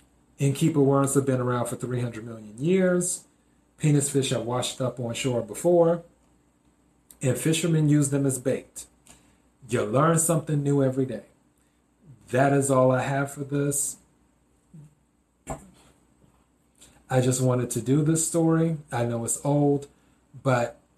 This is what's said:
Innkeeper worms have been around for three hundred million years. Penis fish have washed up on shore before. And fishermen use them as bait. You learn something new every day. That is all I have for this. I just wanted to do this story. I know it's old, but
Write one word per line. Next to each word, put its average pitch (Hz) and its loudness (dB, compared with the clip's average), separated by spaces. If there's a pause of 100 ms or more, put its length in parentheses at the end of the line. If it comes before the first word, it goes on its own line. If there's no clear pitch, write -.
(380)
Innkeeper 143 2
worms 139 2
have 135 2
been 127 0
around 123 -2
for - -8
three 123 -6
hundred 113 -8
million 110 -16
years. 180 0 (520)
Penis 147 2
fish 135 0
have 117 -2
washed 120 -6
up 127 -4
on 117 -6
shore 120 -2
before. 170 2 (1160)
And 127 0
fishermen 156 0
use 143 4
them 139 0
as 131 -2
bait. - -6 (840)
You 113 0
learn 147 2
something 151 -2
new 139 2
every 131 0
day. 113 -10 (1040)
That 139 2
is 135 2
all 131 4
I 123 2
have 139 -2
for 147 -10
this. 143 -4 (3250)
I 131 2
just 127 0
wanted 123 0
to 120 -4
do 135 2
this 160 0
story. 165 0 (160)
I 120 -2
know 117 -4
it's - -6
old, 143 0 (520)
but 123 -2 (200)